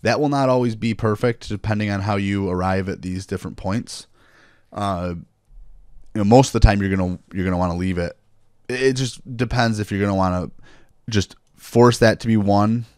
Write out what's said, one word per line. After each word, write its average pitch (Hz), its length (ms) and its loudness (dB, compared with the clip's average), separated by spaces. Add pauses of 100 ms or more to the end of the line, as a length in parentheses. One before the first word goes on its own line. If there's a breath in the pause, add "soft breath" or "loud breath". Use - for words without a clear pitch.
That 113 160 0
will 147 100 0
not 139 200 0
always 123 260 2
be 110 200 -2
perfect 117 540 -2
depending 107 420 -4
on 101 100 -2
how 104 160 -2
you 98 320 -2
arrive 92 400 -2
at - 140 -8
these 92 240 -8
different 92 300 -8
points. - 500 -8 (680 soft breath)
Uh, 90 420 -4 (1000)
you 107 60 -2
know, 101 40 2
most 123 240 8
of 113 120 0
the - 60 8
time 101 140 6
you're 95 160 0
gonna, 90 220 -2 (140)
you're 92 120 -4
gonna 92 140 0
wanna 90 180 0
leave 90 220 -2
it. 85 180 -4 (520)
It, 127 140 -4
it 135 120 4
just 127 420 -8
depends 117 420 0
if 104 140 -4
you're 98 80 -2
gonna 101 140 0
wanna 90 360 0 (580 soft breath)
just 104 280 -2 (200)
force 120 420 4
that 110 220 4
to - 60 -8
be 113 100 2
one 104 500 2 (120)